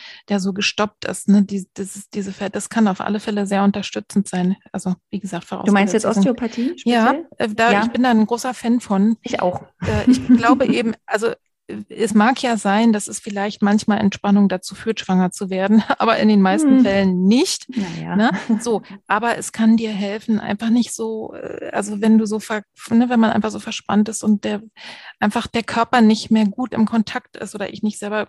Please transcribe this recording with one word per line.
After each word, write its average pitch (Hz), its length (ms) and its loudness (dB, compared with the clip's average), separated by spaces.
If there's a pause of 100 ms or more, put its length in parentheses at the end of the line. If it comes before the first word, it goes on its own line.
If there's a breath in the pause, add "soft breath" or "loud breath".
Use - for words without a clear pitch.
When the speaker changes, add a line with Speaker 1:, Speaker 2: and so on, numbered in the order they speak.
(300 loud breath)
Speaker 1:
der 202 100 0
so 190 140 -2
gestoppt 208 520 -4
ist, - 240 -6
ne, 202 140 6
die, 196 320 -6
das 196 200 -10
ist - 180 -20
diese 196 200 -8
Ver-, 196 160 -8
das - 200 -8
kann 220 200 4
auf 185 100 -2
alle 208 200 -4
Fälle 208 260 -4
sehr 196 180 0
unterstützend 202 640 -2
sein. 180 280 -2 (180)
Also 185 220 -6 (160)
wie 202 80 -6
gesagt, 180 320 -10
Speaker 2:
Du - 200 -2
meinst 196 220 2
jetzt 226 100 0
Speaker 1:
vorausgesetzt, 220 120 0
sie 196 80 2
sind 226 80 4
Speaker 2:
Osteopathie 240 580 -6
Speaker 1:
Ja, 233 180 4
Speaker 2:
speziell? 294 200 -2 (240)
Speaker 1:
äh, 208 40 -10
da, 226 160 4
Speaker 2:
Ja. 202 120 2
Speaker 1:
ich 233 80 -2
bin 247 120 0
da 262 80 4
ein 220 140 4
großer 233 280 -4
Fan 233 280 0
von. 208 400 0
Speaker 2:
Ich - 200 -4
auch. 180 200 -2 (200)
Speaker 1:
Äh, 208 300 2
ich - 160 2
Speaker 2:
<laughs> - 0 -
Speaker 1:
glaube 247 380 4
eben, 233 280 0 (120)
also 220 260 -2 (560)
es 208 260 -4
mag 214 300 4
ja 233 140 0
sein, 208 340 2
dass 208 160 -2
es 214 120 -12
vielleicht 202 420 -6
manchmal 208 380 2
Entspannung 202 500 2
dazu 185 260 -6
führt, - 240 -6
schwanger 185 320 0
zu 196 180 -10
werden, 196 320 4
<laughs> - 160 -2
aber 226 220 2
in 214 80 2
den 214 140 6
meisten 262 360 4
Speaker 2:
Hm. 254 60 6
Speaker 1:
Fällen 196 420 2
nicht, 247 480 2
Speaker 2:
Na 196 220 -4
ja. 165 200 -6
Speaker 1:
ne? 220 160 2
Speaker 2:
<laughs> 214 280 -2
Speaker 1:
So, 226 220 -2 (260 loud breath)
aber 220 300 0
es - 160 -10
kann 226 240 4
dir 220 140 -4
helfen, 208 480 -4
einfach 220 300 -4
nicht 233 240 2
so, 220 400 -8
äh, - 380 -12
also 202 300 -6
wenn 220 160 6
du 220 80 4
so 214 140 -4
ver-, 208 240 -6 (260)
ne, 233 200 4
wenn 240 100 2
man 226 120 4
einfach 220 200 0
so 208 80 -10
verspannt 214 500 -2
ist - 140 -8
und 214 200 2
der, 208 180 -6 (580 loud breath)
einfach 214 280 -2
der 233 160 -4
Körper 233 380 0
nicht 214 300 4
mehr 220 160 4
gut 226 260 -6
im 220 120 2
Kontakt - 520 -4
ist - 180 -12
oder 202 160 -8
ich - 100 -16
nicht 214 160 -4
selber 208 320 -6